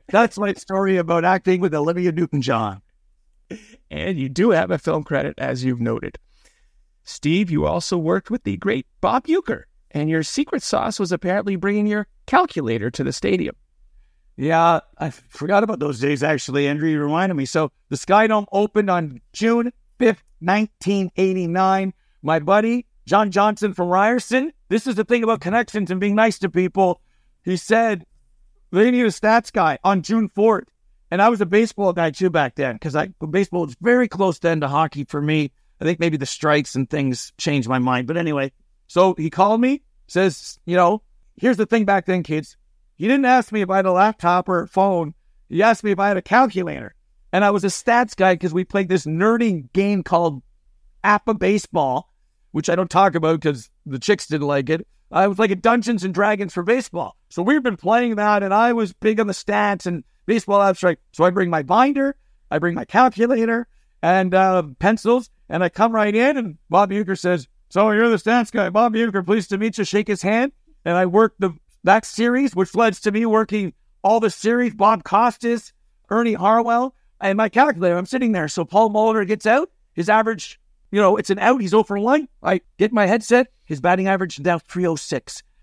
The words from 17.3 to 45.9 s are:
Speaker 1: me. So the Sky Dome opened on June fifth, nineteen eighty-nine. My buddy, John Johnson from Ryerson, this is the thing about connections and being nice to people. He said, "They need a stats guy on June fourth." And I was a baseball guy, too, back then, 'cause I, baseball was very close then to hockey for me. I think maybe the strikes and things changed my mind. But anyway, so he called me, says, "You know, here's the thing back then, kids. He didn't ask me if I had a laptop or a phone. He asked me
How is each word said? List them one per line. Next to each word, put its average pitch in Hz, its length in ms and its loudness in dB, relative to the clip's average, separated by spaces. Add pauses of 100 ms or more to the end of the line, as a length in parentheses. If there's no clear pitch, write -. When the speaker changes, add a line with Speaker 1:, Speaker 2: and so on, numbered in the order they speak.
Speaker 1:
me. 135 100 -4
So 156 260 -2 (180)
the 143 60 -6
Sky 208 320 2
Dome 214 240 0
opened 208 380 0
on 160 320 -4 (100)
June 233 400 0 (260)
fifth, 226 260 2 (180)
nineteen 196 720 -2
eighty-nine. 190 800 0 (280)
My 156 180 0
buddy, 214 460 0 (200)
John 202 260 2
Johnson 208 420 0
from 175 140 -4
Ryerson, 240 640 0 (160)
this 226 200 -2
is 240 80 -2
the 208 100 -2
thing 240 180 0
about 220 160 0
connections 202 500 -4
and 185 120 -4
being 202 140 0
nice 220 240 2
to 190 100 -2
people. 185 500 0 (460)
He 180 100 -2
said, 214 500 0 (680)
"They 214 200 4
need 247 140 2
a 214 40 2
stats 220 440 0
guy 160 320 0
on 190 160 2
June 214 260 -2
fourth." 208 380 0 (460)
And 180 100 0
I 220 80 6
was 226 100 0
a 202 60 -2
baseball 202 480 0
guy, 165 180 -2
too, 185 180 -2
back 151 260 -2
then, 127 240 -4
'cause 143 160 -6
I, 156 120 -2 (220)
baseball 175 380 -2
was 120 120 -16
very 240 300 2
close 185 300 -2
then 165 200 0
to 147 80 -2
hockey 143 380 -2
for 147 160 -6
me. 151 300 -2 (280)
I - 60 -6
think 165 160 -2
maybe 160 160 0
the 135 80 -6
strikes 147 500 -2
and 131 140 -2
things 135 480 -4
changed 139 320 -2
my 131 100 0
mind. 123 280 -2
But 160 100 -4
anyway, 147 340 -4 (360)
so 185 300 2
he 156 120 -4
called 208 320 2
me, 262 200 0 (260)
says, - 580 -2
"You 175 100 -2
know, 180 280 2 (340)
here's 233 200 2
the 214 80 0
thing 220 200 0
back 196 200 2
then, 180 180 0
kids. - 340 -6 (400)
He 185 120 -2
didn't 277 160 2
ask 254 260 2
me 214 100 -2
if 185 80 -2
I 190 60 0
had 196 100 2
a 185 60 2
laptop 180 560 2
or 180 140 0
a - 80 -6
phone. 180 440 0 (360)
He 165 120 0
asked 220 220 2
me 208 80 0